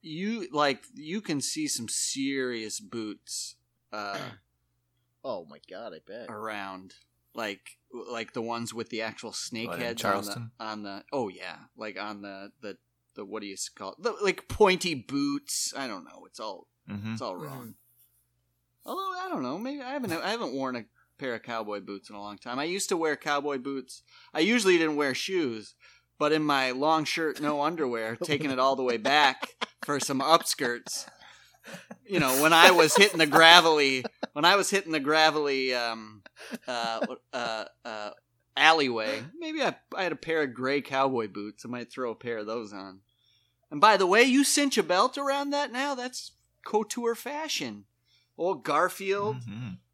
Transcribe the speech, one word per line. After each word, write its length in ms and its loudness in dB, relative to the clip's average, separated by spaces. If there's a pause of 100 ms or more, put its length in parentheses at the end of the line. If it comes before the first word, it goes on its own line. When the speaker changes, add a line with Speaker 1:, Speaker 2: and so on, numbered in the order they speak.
Speaker 1:
you, 500 -6
like, 320 0 (100)
you 260 -6
can 200 -4
see 260 -4
some 220 -6
serious 920 -4
boots, 760 -10 (360)
uh, 320 -8
Speaker 2:
<clears throat> 1000 -20
Oh 240 -8
my 100 -20 (120)
God, 240 -14
I 120 -18
bet. 220 -16
Speaker 1:
around. 680 -10 (400)
Like, 440 -8 (320)
like 240 -8
the 80 -4
ones 320 -6
with 160 -8
the 120 -4
actual 300 -8
snake 360 -8
Speaker 3:
What, 100 -6
in 80 -4
Speaker 1:
heads 180 -6
on 60 2
the, 20 4 (100)
Speaker 3:
Charleston? 280 -10 (100)
Speaker 1:
on 220 -8
the, 300 -12
oh 160 -2
yeah, 280 -12 (200)
like 220 -12
on 240 -10
the, 280 -14 (100)
the, 160 -12 (380)
the, 100 -12
what 160 -10
do 60 -10
you 80 -10
s-, 160 -10
call 220 -12
it? 100 -20
The, 180 -4
like, 280 -4
pointy 460 2
boots. 840 -6
I 100 -6
don't 180 -10
know. 220 -20
It's 140 -20
all, 260 -12 (240)
Speaker 3:
Mm-hmm. 220 -8
Speaker 1:
it's 100 -8
all 140 -6
wrong. 320 -12
Speaker 2:
Mm. 60 -20 (1120)
Speaker 1:
Although, 280 -6 (120)
I 60 -8
don't 140 -4
know. 120 -6
Maybe 240 -8
I 120 -12
haven't, 200 -6
I 200 -4
haven't 220 -6
worn 200 -4
a 100 -8 (320)
pair 200 -6
of 80 -12
cowboy 360 -6
boots 300 -12
in 60 -16
a 40 -14
long 160 -12
time. 220 -8
I 60 -2
used 240 -4
to 80 0
wear 180 0
cowboy 440 -2
boots. 440 -10 (320)
I 60 -2
usually 360 4
didn't 200 2
wear 180 0
shoes, 640 -4 (420)
but 140 2
in 100 2
my 300 2
long 320 2
shirt, 360 -4
no 220 0
underwear, 540 -2
Speaker 2:
<laughs> 80 -8
Speaker 1:
taking 260 -2
it 80 -2
all 160 4
the 80 -2
way 140 0
back 540 4 (340)
for 160 -2
some 200 -2
upskirts. 840 0 (960)
You 140 -2
know, 240 4
when 100 8
I 200 12
was 240 6
hitting 240 6
the 60 8
gravelly, 760 10 (280)
when 120 -2
I 120 8
was 120 2
hitting 220 -2
the 80 0
gravelly, 720 2
um, 500 -6 (440)
uh, 400 -4 (260)
uh, 320 -4 (200)
uh, 260 -10 (460)
alleyway, 640 4 (160)
maybe 240 -6
I, 140 0 (200)
I 60 -2
had 80 0
a 60 -4
pair 260 -2
of 120 -4
gray 260 0
cowboy 480 0
boots. 360 -12
I 40 -12
might 240 -10
throw 180 -6
a 60 -8
pair 220 -6
of 80 -8
those 260 -8
on. 260 -14 (720)
And 100 -4
by 160 8
the 120 2
way, 160 6
you 180 6
cinch 340 2
a 60 2
belt 340 2
around 340 -4
that 200 -2
now? 240 -4
That's 380 -10 (340)
couture 480 -2
fashion. 720 -8 (520)
Old 280 -2
Garfield, 800 0
Speaker 3:
Mm-hmm. 260 -10 (260)